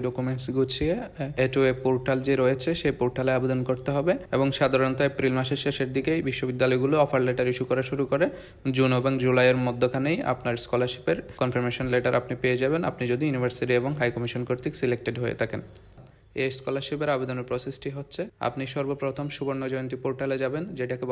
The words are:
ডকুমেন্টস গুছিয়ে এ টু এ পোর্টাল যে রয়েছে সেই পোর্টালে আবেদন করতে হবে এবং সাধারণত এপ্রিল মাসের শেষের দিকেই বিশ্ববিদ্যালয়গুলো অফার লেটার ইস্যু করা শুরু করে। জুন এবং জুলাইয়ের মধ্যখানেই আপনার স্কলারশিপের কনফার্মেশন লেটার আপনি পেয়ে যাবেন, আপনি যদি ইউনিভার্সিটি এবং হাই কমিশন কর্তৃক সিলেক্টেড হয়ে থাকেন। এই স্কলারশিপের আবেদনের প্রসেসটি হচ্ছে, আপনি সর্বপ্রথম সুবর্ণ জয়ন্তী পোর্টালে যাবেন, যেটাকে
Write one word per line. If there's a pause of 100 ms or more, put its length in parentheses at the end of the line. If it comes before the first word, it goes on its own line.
ডকুমেন্টস (120)
গুছিয়ে (500)
এ
টু (120)
এ (100)
পোর্টাল (100)
যে
রয়েছে (120)
সেই
পোর্টালে
আবেদন (100)
করতে
হবে (220)
এবং (120)
সাধারণত (100)
এপ্রিল
মাসের
শেষের
দিকেই (100)
বিশ্ববিদ্যালয়গুলো (100)
অফার
লেটার
ইস্যু
করা
শুরু
করে। (500)
জুন
এবং (120)
জুলাইয়ের (100)
মধ্যখানেই (160)
আপনার (100)
স্কলারশিপের (240)
কনফার্মেশন
লেটার
আপনি
পেয়ে
যাবেন,
আপনি
যদি
ইউনিভার্সিটি
এবং
হাই
কমিশন
কর্তৃক
সিলেক্টেড
হয়ে
থাকেন। (840)
এই
স্কলারশিপের
আবেদনের
প্রসেসটি
হচ্ছে, (260)
আপনি (120)
সর্বপ্রথম (100)
সুবর্ণ
জয়ন্তী
পোর্টালে
যাবেন, (160)
যেটাকে